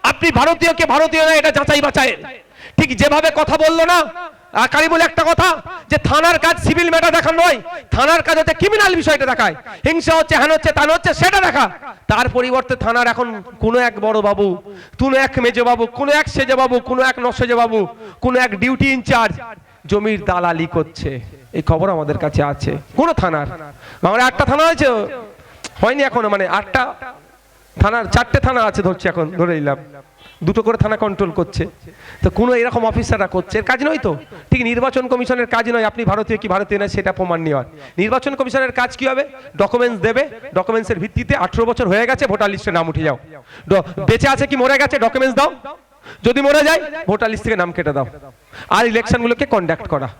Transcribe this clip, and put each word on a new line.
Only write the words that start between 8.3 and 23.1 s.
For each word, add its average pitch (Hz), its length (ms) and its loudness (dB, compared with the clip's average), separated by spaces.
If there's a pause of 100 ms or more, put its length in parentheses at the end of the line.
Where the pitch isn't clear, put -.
হচ্ছে 320 160 2
ক্রিমিনাল 403 400 4
বিষয়টা 294 320 2
দেখায়, 220 280 0 (300)
হিংসা 320 300 2
হচ্ছে, 320 220 2
হ্যান 302 140 4
হচ্ছে, 311 220 2
ত্যান 294 180 2
হচ্ছে, 339 240 2
সেটা 381 260 2
দেখা। 285 300 2 (360)
তার 233 220 2
পরিবর্তে 254 480 0
থানার 240 300 0
এখন 226 360 -2 (180)
কোনো 233 180 2
এক 226 220 0
বড় 214 200 0
বাবু, 202 360 0 (440)
কোনো 262 160 2
এক 262 220 0
মেজো 240 260 0
বাবু, 233 220 2
কোনো 254 260 -2
এক 302 160 2
সেজে 269 260 0
বাবু, 247 260 2
কোনো 254 220 -2
এক 262 160 2
নসেজে 240 360 -2
বাবু, 226 320 2 (340)
কোনো 254 180 2
এক 220 220 0
ডিউটি 269 320 2
ইনচার্জ 233 420 0 (520)
জমির 208 380 0
দালালি 175 420 -2
করছে, 151 540 -4 (320)
এই 165 100 -4
খবর 185 280 0
আমাদের 151 280 -2
কাছে 151 240 0
আছে। - 360 -4 (180)
কোনো 320 160 2